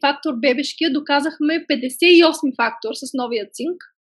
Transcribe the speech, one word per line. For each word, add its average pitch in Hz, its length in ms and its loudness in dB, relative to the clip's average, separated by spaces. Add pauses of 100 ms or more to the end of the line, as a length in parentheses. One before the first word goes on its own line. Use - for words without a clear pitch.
фактор 285 320 -2
бебешкия 269 560 -2
доказахме 302 760 -2
петдесет 277 440 0
и 339 120 10
осми 311 280 0 (100)
фактор 220 320 -4
с 262 200 -12
новия 233 380 -4
цинк, 330 240 -6 (260)